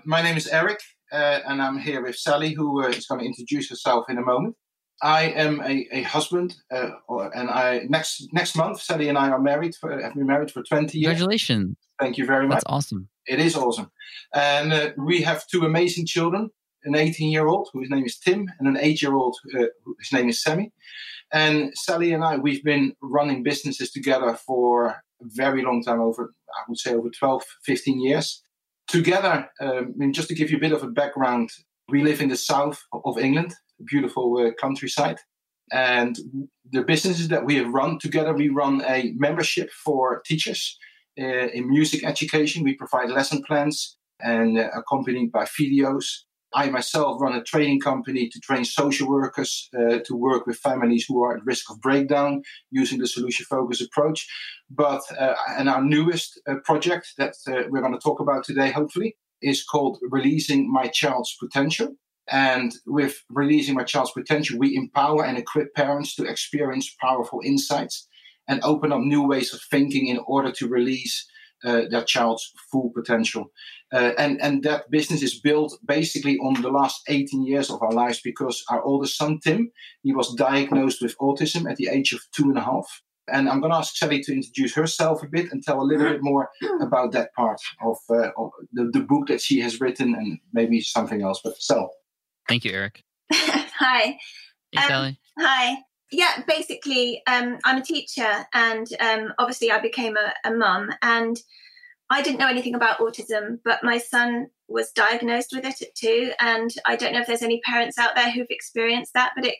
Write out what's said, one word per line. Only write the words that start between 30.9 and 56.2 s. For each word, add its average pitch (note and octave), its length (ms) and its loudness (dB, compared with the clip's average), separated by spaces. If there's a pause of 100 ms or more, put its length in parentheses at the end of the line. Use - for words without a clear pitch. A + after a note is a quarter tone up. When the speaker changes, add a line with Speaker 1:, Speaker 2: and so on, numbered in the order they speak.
Speaker 1:
we C#3+ 140 4
live D3+ 180 4
in C#3 80 2
the B2+ 80 0
south C#3+ 460 0 (100)
of B2 240 -4
England, D3 380 2 (240)
a A2+ 40 -20
beautiful, B2 540 0
uh, A#2 140 4 (100)
countryside. - 560 -2 (540)
And B2 440 2 (560)
the B2+ 120 2
businesses E3 460 2
that A#2 160 0
we C#3+ 100 2
have A#2+ 180 0
run D3+ 240 0
together, D#3 340 0
we D3 180 2
run C#3 360 2
a B2+ 300 0
membership D3+ 560 0
for C3 520 -2
teachers, - 540 -4 (420)
uh, B2+ 280 -2
in B2 200 -4
music D3+ 360 2
education. D3+ 600 0
We C3+ 120 2
provide B2+ 340 -2
lesson C#3 320 0
plans D3+ 560 -2 (220)
and, A2+ 400 2
uh, A2+ 160 0
accompanied B2 560 -2
by A2 140 0
videos. C#3 600 0 (480)
I C#3 160 2
myself B2+ 500 -2
run C3+ 160 0
a A#2 80 -4
training C#3+ 380 2
company C3 480 -2
to - 100 -18
train B2+ 240 -2
social C#3 460 0
workers, - 580 -2 (100)
uh, A#2 280 4
to B2 100 -6
work B2 300 0
with A#2+ 120 -4
families A#2+ 480 2
who B2 160 0
are A#2+ 140 2
at G#2+ 80 -12
risk A#2+ 260 -4
of A2 120 -18
breakdown C#3 640 2 (280)
using C3 280 0
the A#2+ 80 -2
solution B2 420 -4
focus B2 320 -2
approach. D3+ 440 0 (440)
But, C#3 320 0 (180)
uh, C3 160 2 (220)
and C3+ 100 2
our C3 160 2
newest, D#3+ 640 2